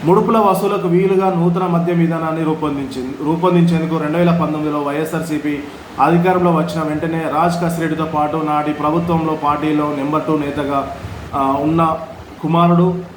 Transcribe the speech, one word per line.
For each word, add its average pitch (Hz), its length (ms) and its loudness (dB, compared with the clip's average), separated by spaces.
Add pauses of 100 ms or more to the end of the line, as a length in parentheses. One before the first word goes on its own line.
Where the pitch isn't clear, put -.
ముడుపుల 220 320 4
వసూలకు 196 500 2
వీలుగా 190 420 4
నూతన 175 360 2
మద్యం 170 340 0
విధానాన్ని 160 440 0
రూపొందించింది, 139 800 -4
రూపొందించేందుకు 170 760 2
రెండు 151 200 -2
వేల 175 120 4
పంతొమ్మిదిలో 151 500 0
వైఎస్ఆర్సీపీ 151 800 -4 (440)
అధికారంలో 175 480 4
వచ్చిన 160 320 0
వెంటనే 156 360 -2
రాజ్ 160 440 0
కసిరెడ్డితో 165 420 -2
పాటు 151 320 -2
నాటి 151 360 -2
ప్రభుత్వంలో 160 720 0
పార్టీలో 147 520 0
నెంబర్ 147 260 -2
టూ 156 160 0
నేతగా, 143 580 -2 (400)
ఆ, 135 240 0
ఉన్న 160 380 2 (440)
కుమారుడు 170 540 4 (220)